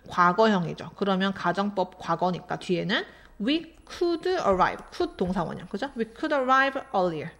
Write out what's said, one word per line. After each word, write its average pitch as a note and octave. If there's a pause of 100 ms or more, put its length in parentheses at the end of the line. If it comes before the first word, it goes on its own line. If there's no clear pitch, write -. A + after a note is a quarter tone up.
과거형이죠. F3+
그러면 G3
가정법 F#3+
과거니까 E3+
뒤에는 F3+ (420)
we D#4+ (140)
could E4+
arrive. F#3+
could -
동사 F#3
원형. -
그죠? C4+
We A3+ (120)
could D4+
arrive C4+ (140)
earlier. E3+